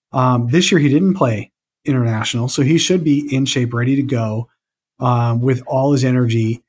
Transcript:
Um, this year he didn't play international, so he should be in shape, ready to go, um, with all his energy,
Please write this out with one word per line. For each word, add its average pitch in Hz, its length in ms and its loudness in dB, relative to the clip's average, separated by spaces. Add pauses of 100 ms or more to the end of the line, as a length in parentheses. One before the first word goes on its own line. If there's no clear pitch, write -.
(120)
Um, 127 360 0
this 170 240 0
year 185 60 4
he 143 100 2
didn't 180 260 2
play 113 360 -2 (340)
international, 117 640 -2
so 147 140 -2
he 156 160 4
should 175 260 0
be 147 300 0
in 131 100 0
shape, 123 300 -2
ready 123 220 0
to 139 60 0
go, 117 460 -4 (520)
um, 120 420 0
with 127 240 0
all 135 260 0
his 131 100 2
energy, 117 680 0